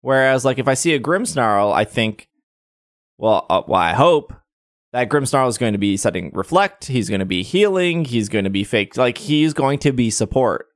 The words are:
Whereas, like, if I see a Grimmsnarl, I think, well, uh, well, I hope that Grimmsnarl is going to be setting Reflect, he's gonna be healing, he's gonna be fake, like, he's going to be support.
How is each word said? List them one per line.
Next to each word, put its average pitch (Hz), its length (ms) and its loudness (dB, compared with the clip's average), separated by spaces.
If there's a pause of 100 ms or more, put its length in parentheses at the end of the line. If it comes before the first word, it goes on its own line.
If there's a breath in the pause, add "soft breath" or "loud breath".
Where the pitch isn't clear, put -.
Whereas, 131 440 0
like, 131 140 0
if 123 100 0
I 135 60 2
see 160 200 0
a 139 60 0
Grimmsnarl, 117 720 0
I 85 120 2
think, 107 440 -4 (880)
well, 107 340 0
uh, 92 160 2
well, 92 140 0
I 85 140 0
hope - 380 2 (600)
that 123 160 4
Grimmsnarl 135 400 2
is 117 100 -4
going 113 140 0
to 101 60 0
be 98 180 2
setting 90 380 -2
Reflect, 185 520 0
he's 117 240 -2
gonna 98 160 -2
be 92 160 -2
healing, 180 640 0
he's 117 240 -2
gonna 98 220 -2
be 98 140 -2
fake, 101 320 -2
like, 123 220 0
he's 151 340 0
going 143 280 -2
to 143 120 2
be 123 180 0
support. 110 640 -2